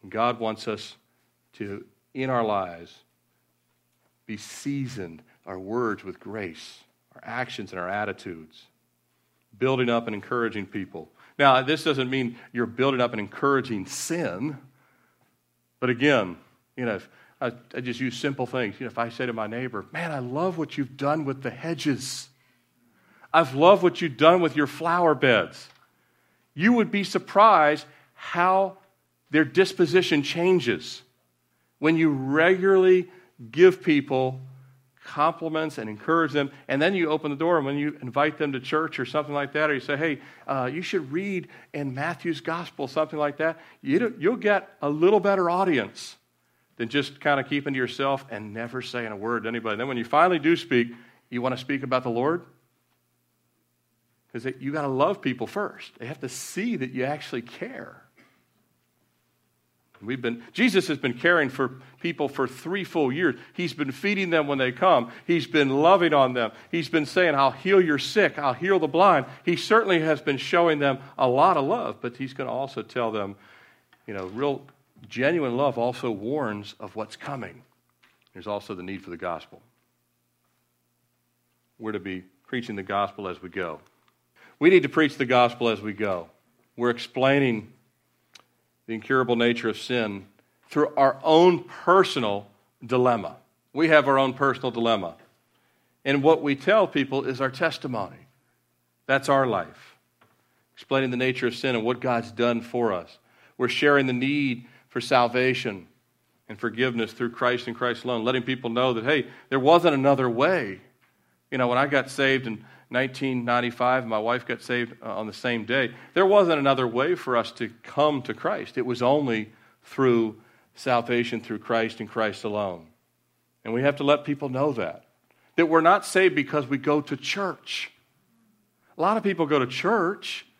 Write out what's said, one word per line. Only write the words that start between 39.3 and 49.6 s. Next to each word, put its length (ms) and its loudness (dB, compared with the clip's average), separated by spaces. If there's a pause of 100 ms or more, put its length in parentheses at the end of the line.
like 200 -4
that, 180 0
or 20 2
you 60 -2
say, 180 -4
"Hey, 240 -2 (240)
uh, 260 -2
you 120 -6
should 280 -4
read 360 -4 (260)
in 220 -6
Matthew's 440 -6
gospel," 480 -6
something 300 -2
like 200 -2
that, 220 -2 (220)
you, 380 0
you'll 160 2
get 440 0
a 120 -2
little 280 4
better 300 2
audience 680 -2 (600)
than 100 -6
just 320 -4
kind 200 0
of 80 -6
keeping 260 -4
to 40 -4
yourself 540 -2
and 220 -12
never 280 -10
saying 300 -8
a 40 -10
word 280 -4
to 60 -6
anybody. 240 -4